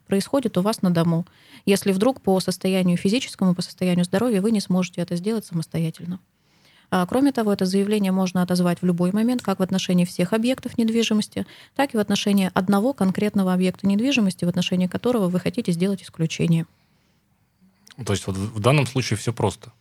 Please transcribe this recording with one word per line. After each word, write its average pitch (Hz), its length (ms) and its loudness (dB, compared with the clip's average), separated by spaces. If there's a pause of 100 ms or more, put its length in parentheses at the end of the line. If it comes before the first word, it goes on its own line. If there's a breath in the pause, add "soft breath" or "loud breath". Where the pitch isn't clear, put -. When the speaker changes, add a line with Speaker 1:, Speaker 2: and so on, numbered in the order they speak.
Speaker 1:
происходит 208 500 -2
у 180 60 2
вас 220 180 0
на 185 100 2
дому, 165 360 2 (400 loud breath)
если 196 260 2
вдруг 226 300 0
по 190 180 2
состоянию 185 560 0
физическому, 196 580 0
по 180 60 -4
состоянию 175 460 0
здоровья 202 340 0
вы 226 120 2
не 202 80 2
сможете 180 420 -2
это 175 140 -4
сделать 208 280 -4
самостоятельно. 165 760 -6 (720 soft breath)
А, 180 160 2
кроме 262 260 2
того, 214 200 0
это 190 140 0
заявление 196 460 0
можно 185 300 0
отозвать 180 380 0
в 180 60 -2
любой 180 260 2
момент, 233 300 0
как 196 160 -2
в 190 40 0
отношении 180 440 2
всех 175 260 -2
объектов 240 460 -2
недвижимости, 220 680 0 (280 loud breath)
так 285 200 -2
и 220 40 0
в - 20 2
отношении 202 540 0
одного 202 400 2
конкретного 190 580 0
объекта 180 340 0
недвижимости, 208 600 0
в - 20 2
отношении 180 380 0
которого 202 420 0
вы 180 120 0
хотите 180 320 -2
сделать 185 300 -2
исключение. 165 640 -2 (1400)
Speaker 2:
То 104 60 -2
есть - 140 -4
вот 95 100 -4
в, 104 200 -6
в 107 40 -4
данном 127 260 4
случае 117 320 -4
все - 140 -4
просто? - 480 -4